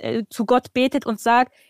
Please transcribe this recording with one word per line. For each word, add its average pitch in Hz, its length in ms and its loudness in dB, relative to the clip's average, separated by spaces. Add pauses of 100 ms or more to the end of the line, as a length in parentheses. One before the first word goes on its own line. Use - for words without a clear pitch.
äh, 226 280 -4
zu - 160 -6
Gott 247 280 0
betet 262 320 0
und 220 140 -4
sagt, 240 340 2 (160)